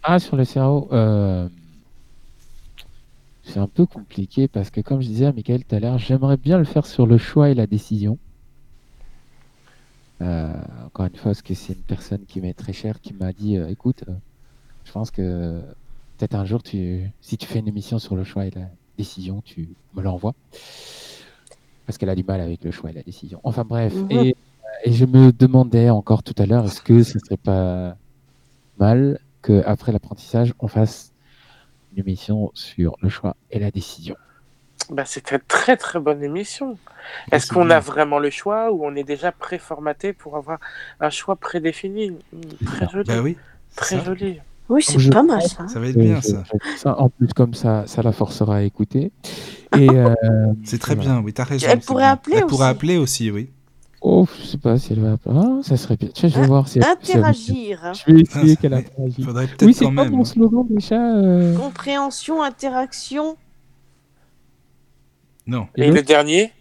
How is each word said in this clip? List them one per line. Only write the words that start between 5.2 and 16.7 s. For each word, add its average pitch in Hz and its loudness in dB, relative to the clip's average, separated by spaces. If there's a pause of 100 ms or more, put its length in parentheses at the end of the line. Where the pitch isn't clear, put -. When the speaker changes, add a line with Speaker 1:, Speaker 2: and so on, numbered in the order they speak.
Speaker 1:
à 143 2
Michael 123 -4
tout - -4
à 104 0
l'heure, 120 -2
j'aimerais 131 0
bien 170 0
le 160 4
faire 151 -2
sur - 2
le 113 6
choix 147 4
et 135 4
la 113 0
décision. 104 -4 (2000)
Euh, 82 -4 (320)
encore - -6
une - -8
fois, - -4
parce 101 -6
que - -10
c'est 92 -12
une - -14
personne - -8
qui - -12
m'est 90 -8
très - -12
chère, 107 -10
qui - -18
m'a 95 -8
dit, 104 -4
euh, « 82 -6
Écoute, 123 -6
euh, 92 -12 (720)
je - -20
pense 110 -8
que 87 -6 (580)
peut-être - -6
un 101 -4
jour, 110 -6
tu, 92 -8 (120)